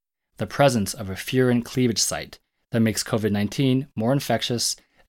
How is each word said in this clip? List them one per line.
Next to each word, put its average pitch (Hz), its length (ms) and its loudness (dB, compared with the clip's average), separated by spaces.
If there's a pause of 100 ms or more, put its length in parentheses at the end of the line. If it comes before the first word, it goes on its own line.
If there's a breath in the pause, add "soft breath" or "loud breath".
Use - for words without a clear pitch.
(380)
the 107 80 -4
presence 123 480 2
of 98 160 -10
a 95 40 -6
furin 123 480 2
cleavage 120 360 0
site - 400 -4 (320)
that 117 100 2
makes 110 240 2
covid 107 280 0
nineteen 131 640 0
more 113 180 0
infectious 120 640 -2 (320 soft breath)